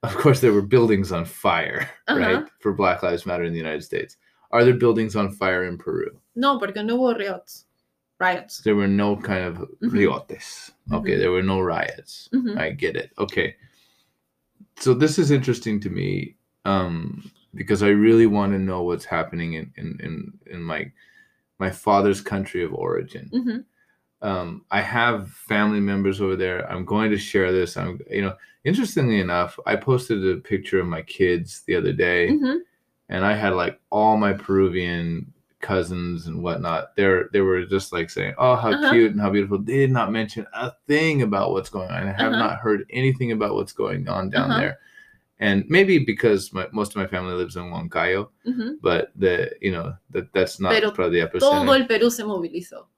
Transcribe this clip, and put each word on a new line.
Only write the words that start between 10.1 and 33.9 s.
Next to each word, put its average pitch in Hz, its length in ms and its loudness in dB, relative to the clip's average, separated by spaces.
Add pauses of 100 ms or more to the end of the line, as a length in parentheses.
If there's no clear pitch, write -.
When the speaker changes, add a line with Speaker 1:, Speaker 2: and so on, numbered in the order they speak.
Speaker 1:
Okay, 90 240 -2
Speaker 2:
Ujú. 95 40 2
Speaker 1:
there 92 120 2
were 92 120 2
no 95 160 0
riots. - 760 -6
Speaker 2:
Ujú. 240 240 0
Speaker 1:
I 80 140 -4
get 85 240 -4
it. - 240 -8
Okay. - 360 -2 (1200)
So 131 180 4
this 147 240 2
is 147 100 4
interesting 123 520 0
to 98 80 -6
me, 92 460 -4 (300)
um, 87 640 -2 (240)
because 104 300 0
I 101 60 6
really 110 360 8
wanna 101 340 2
know 92 240 -2
what's 87 220 -2
happening 82 480 -4
in, 80 220 -10
in, - 260 -10
in, - 320 -10 (180)
in 87 120 -12
my, 80 280 -6 (680)
my 95 100 0
father's 101 520 2
country 95 420 -4
of 82 100 -6
origin. - 600 -6
Speaker 2:
Ujú. 247 300 -4 (640)
Speaker 1:
Um, 90 440 -6
I 101 100 2
have 113 480 0
family 104 500 0
members 98 420 0
over 95 140 0
there. 92 360 -2
I'm 92 140 -6
going 107 260 0
to 104 60 2
share 95 340 0
this. 92 260 0
I'm, 90 220 -6 (100)
you 101 120 -4
know, 95 140 -2 (280)
interestingly 151 560 2
enough, 87 480 0
I 104 80 2
posted 117 520 0
a 90 100 2
picture - 420 -2
of 87 80 -2
my 80 160 -6
kids 87 640 -2
the 92 80 0
other 92 180 0
day, 87 360 2
Speaker 2:
Ujú. 285 300 2 (500)
Speaker 1:
and 95 160 -2
I 104 100 2
had, 104 180 0
like, 87 260 -2 (120)